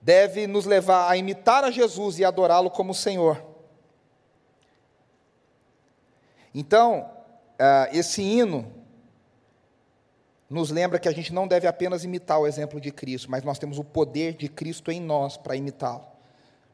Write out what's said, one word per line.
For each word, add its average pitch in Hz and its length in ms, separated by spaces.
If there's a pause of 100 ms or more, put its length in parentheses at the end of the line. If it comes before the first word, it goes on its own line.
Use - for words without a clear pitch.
Deve 196 400
nos 196 200
levar 185 440
a 185 60
imitar 196 480
a 262 80
Jesus 202 480
e 190 40
adorá-lo 180 460
como 185 240
Senhor. 175 500 (3000)
Então, 202 560 (480)
ah, 135 340
esse 170 300
hino 190 500 (1800)
nos 151 220
lembra 175 300
que 180 80
a 165 40
gente 165 200
não 185 160
deve 180 180
apenas 175 380
imitar 175 340
o 151 80
exemplo 147 340
de 139 120
Cristo, 127 360
mas 131 140
nós 139 160
temos 147 220
o 151 40
poder 156 500
de 147 140
Cristo 160 440
em 175 80
nós 147 360
para 135 200
imitá-lo. 135 500 (680)